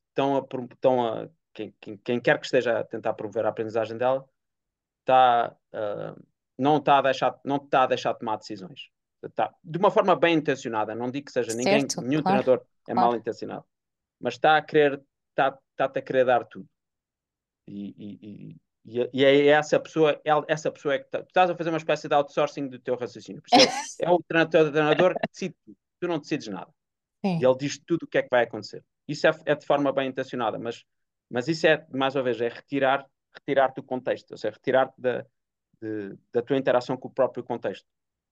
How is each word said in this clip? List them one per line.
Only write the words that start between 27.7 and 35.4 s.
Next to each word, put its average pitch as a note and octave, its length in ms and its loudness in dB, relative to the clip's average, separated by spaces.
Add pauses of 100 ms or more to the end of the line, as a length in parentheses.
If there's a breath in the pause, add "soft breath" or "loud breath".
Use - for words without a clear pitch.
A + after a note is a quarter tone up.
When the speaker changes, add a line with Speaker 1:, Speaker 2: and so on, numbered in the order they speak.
Speaker 1:
tudo E3 260 -4
o - 40 -14
que - 100 -2
é C3 40 2
que - 80 -16
vai A#2+ 140 4
acontecer. G#2+ 400 -10 (240)
Isso - 180 -2
é, D#3 60 4 (140)
é D3+ 80 2
de C#3+ 120 -6
forma C#3+ 260 0
bem C3+ 160 -2
intencionada, B2+ 500 -6
mas, A2+ 260 -10 (460)
mas B2+ 180 -4
isso D#3+ 180 -2
é, D#3 260 2
mais C3+ 240 -2
uma C3+ 80 0
vez, A#2 160 -2
é A#2 80 -2
retirar, C3+ 580 -2 (280)
retirar-te C3+ 420 0
do C#3 80 -10
contexto, B2 480 -6
ou - 60 -16
seja, - 160 -6
retirar-te C3 460 0
da, A#2+ 260 -4 (560)